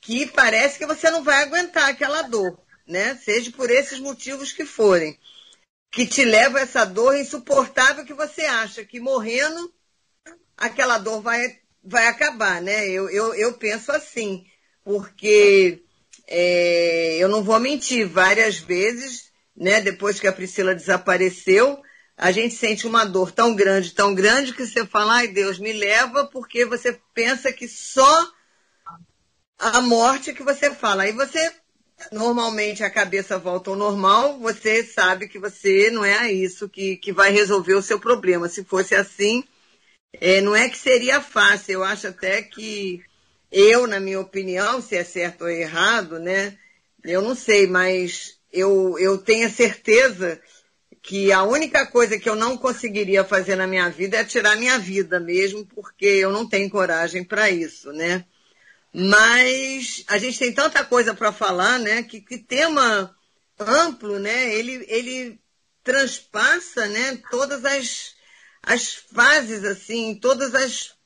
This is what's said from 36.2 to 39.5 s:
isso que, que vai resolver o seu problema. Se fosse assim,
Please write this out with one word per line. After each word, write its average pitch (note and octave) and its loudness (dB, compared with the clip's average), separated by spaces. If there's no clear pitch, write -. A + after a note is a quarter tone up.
isso F#3+ -4
que, F#3+ -6
que - -10
vai G3 4
resolver G3 2
o G3 2
seu G#3 -2
problema. F#3 0
Se F#3+ -12
fosse F#3+ -2
assim, G3+ 0